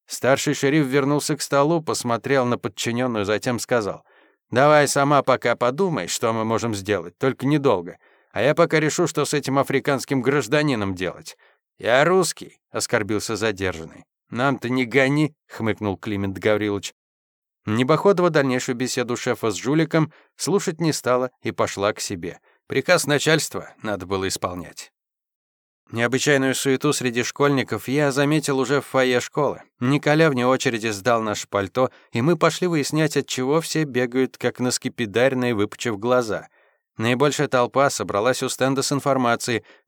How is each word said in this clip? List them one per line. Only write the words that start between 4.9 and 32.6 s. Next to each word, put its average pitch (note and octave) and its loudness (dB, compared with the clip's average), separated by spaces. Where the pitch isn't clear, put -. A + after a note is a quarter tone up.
пока A#2+ 2
подумай, B2+ -2
что A2+ -2
мы A2+ -2
можем A2+ -2
сделать, F#2+ -4
только B2+ -2
недолго. B2+ 0
А G2 -4
я C#3+ 2
пока D#3+ 2
решу, D#3 0
что D3+ -2
с - -2
этим C#3 0
африканским C3+ 0
гражданином B2+ 0
делать». F2+ -8
«Я A#2+ 2
русский», F3 0
оскорбился G#2+ -2
задержанный. F#2 -4
«Нам-то B2 -2
не B2+ -2
гони», C3+ 2
хмыкнул G#2 -2
Климент G2 -4
Гаврилович. G#2 0
Небоходова D#3 4
дальнейшую C3 0
беседу A#2+ -2
шефа A#2 -2
с F#2+ -6
жуликом D#3 0
слушать F3 -2
не D#3+ 0
стала B2+ -2
и A2+ -4
пошла G2+ 0
к - -10
себе. - -8
Приказ D#3+ 0
начальства C#3+ 0
надо G2+ -6
было F#2+ -2
исполнять. F2 -8
Необычайную C3 2
суету C#3+ 0
среди B2 -2
школьников C3 -2
я C#3 0
заметил C#3+ 0
уже C3+ 0
в A#2+ -4
фойе B2+ 2
школы. A#2 -4
Николя D3 2
вне B2 0
очереди A#2+ 0
сдал A2+ 0
наше G#2+ -4
пальто, G2+ 0
и A#2 0
мы E3 2
пошли E3 0